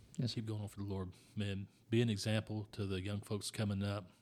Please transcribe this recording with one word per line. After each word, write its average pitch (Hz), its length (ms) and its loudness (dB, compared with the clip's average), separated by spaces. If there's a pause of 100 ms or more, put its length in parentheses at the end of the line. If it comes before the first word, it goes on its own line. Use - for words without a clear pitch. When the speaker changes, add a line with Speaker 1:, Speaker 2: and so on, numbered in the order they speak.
(160)
Speaker 1:
Yes. 120 160 2
Speaker 2:
Keep 110 140 -4
going 107 160 -2
on 101 60 -4
for - 120 -10
the 101 60 -4
Lord. 95 240 -2 (260)
Man, 101 300 -2 (240)
be 113 100 8
an 120 80 6
example 107 640 0
to 101 140 -2
the 95 160 0
young 104 180 -2
folks 104 300 -4
coming 101 320 2
up. 101 240 0 (160)